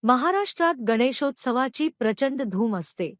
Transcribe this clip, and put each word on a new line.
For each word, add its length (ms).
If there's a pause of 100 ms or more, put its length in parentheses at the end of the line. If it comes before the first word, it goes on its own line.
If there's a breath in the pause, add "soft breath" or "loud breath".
महाराष्ट्रात 680 (140)
गणेशोत्सवाची 1000
प्रचंड 540
धूम 340
असते. 440